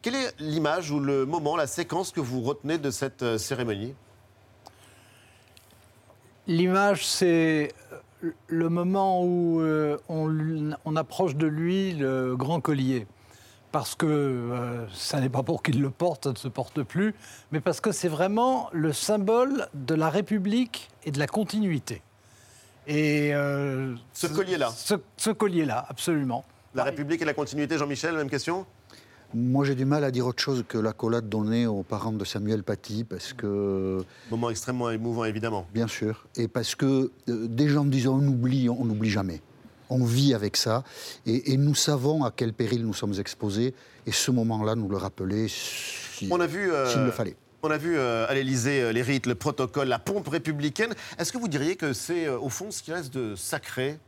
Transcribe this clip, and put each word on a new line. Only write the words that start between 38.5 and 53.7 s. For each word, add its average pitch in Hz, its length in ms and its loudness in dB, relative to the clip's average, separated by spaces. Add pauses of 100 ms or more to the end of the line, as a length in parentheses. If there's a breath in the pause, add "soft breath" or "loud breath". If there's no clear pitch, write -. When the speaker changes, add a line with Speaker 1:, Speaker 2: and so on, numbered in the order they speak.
Speaker 3:
on 120 160 0
n'oublie 110 240 2
jamais. 95 320 -2 (540)
On 127 120 4
vit 131 260 6
avec 104 240 0
ça. 120 280 2 (420 loud breath)
Et, 127 260 2
et 131 60 4
nous 143 160 4
savons 147 500 2
à 110 100 0
quel 113 200 -2
péril 117 320 0
nous 104 80 -2
sommes 101 240 -2
exposés. 110 560 -2 (320 loud breath)
Et 107 60 -4
ce - 180 0
moment-là, 113 440 2
nous 110 140 -2
le 98 80 0
rappeler, 98 520 -2
si, - 840 -8
Speaker 1:
On 175 100 2
a 170 60 2
vu, 180 260 -2
euh, 135 180 2
Speaker 3:
s'il 117 120 4
le 127 80 4
fallait. 107 260 -4 (260)
Speaker 1:
on 156 80 0
a 151 60 2
vu, 160 220 0
euh, 117 280 2
à 135 60 0
l'Élysée, 135 480 2
euh, 117 120 2
les 117 100 2
rites, 131 240 0
le 120 80 2
protocole, 135 540 -2
la 117 100 2
pompe 190 300 -4
républicaine. 156 680 -2 (240 loud breath)
Est-ce 170 120 -4
que - 60 -10
vous 233 120 -4
diriez 151 280 0
que 147 160 -2
c'est, 165 340 -2
euh, 127 120 -2
au 135 100 -4
fond, 190 220 -8
ce - 120 -10
qui - 80 -14
reste 160 220 -6
de 113 240 -6
sacré 143 720 -6